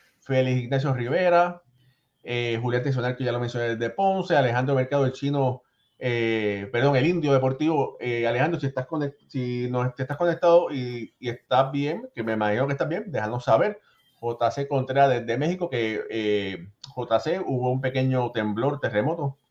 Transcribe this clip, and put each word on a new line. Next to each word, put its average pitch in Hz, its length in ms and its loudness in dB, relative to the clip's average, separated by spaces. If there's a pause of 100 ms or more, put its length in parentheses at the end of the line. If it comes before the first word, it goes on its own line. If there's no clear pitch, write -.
(200)
Félix 127 440 0
Ignacio 131 300 0
Rivera, 175 680 2 (600)
eh, 120 360 -2
Julián 120 220 0
Tesonar, 127 340 0
que - 80 -6
ya 120 80 0
lo 120 80 -2
mencioné 120 360 -2
desde 117 160 -4
Ponce, 190 440 0
Alejandro 131 380 2
Mercado, 135 320 2
el 127 60 0
chino, 135 500 -2 (380)
eh, 110 720 0
perdón, 135 240 2
el 131 100 2
indio 165 280 2
deportivo. 135 680 0
Eh, 120 280 -2
Alejandro, 139 320 0
si 143 60 -4
estás 135 220 -4
conect-, 147 400 -6
si 123 420 -4
no, 123 240 0
te - 80 -8
estás 135 160 -6
conectado 170 540 4
y, 120 480 -6
y 123 100 -4
estás 131 420 0
bien, 147 440 -4
que 117 80 -6
me 113 100 -2
imagino 110 320 2
que 139 80 -2
estás 147 160 -2
bien, 202 220 -6
déjanos 117 320 -4
saber. 156 360 2 (400)
J 120 300 0
C 139 180 -4
Contreras 135 420 2
desde 117 280 0
México, 175 320 -2
que, 113 400 -2
eh, 104 580 -2 (280)
J 113 240 0
C, 175 200 -2
hubo 127 320 -2
un 131 100 -2
pequeño 131 500 0
temblor, 117 480 -2
terremoto. 123 580 -2 (140)